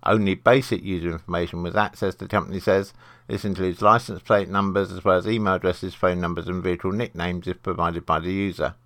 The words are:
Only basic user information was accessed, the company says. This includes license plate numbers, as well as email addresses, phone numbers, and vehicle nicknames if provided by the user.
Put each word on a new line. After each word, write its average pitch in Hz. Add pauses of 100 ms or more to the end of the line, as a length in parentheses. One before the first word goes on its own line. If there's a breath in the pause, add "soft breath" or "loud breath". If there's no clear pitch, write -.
Only 101
basic 117
user 87
information 87
was 87
accessed, -
the 98
company 95
says. 98 (340 loud breath)
This 104
includes 92
license 107
plate 101
numbers, 98
as 92
well 92
as 90
email 107
addresses, 90
phone 90
numbers, 85
and 90
vehicle 90
nicknames 90
if 90
provided 85
by 80
the 85
user. 87 (120)